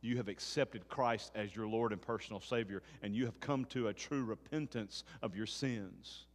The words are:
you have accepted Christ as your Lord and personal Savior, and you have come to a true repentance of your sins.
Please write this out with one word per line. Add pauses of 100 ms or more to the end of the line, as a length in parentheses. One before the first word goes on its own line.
you
have
accepted
Christ
as
your
Lord
and
personal
Savior, (200)
and
you
have
come
to
a
true
repentance (180)
of
your
sins. (100)